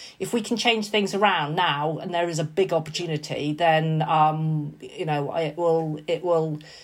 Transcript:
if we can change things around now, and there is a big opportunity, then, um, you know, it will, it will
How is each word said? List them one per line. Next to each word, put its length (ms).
if 140
we 80
can 160
change 320
things 260
around 400
now, 440
and 140
there 140
is 100
a 60
big 300
opportunity, 800
then, 480
um, 800
you 240
know, 300
it 220
will, 480
it 180
will 360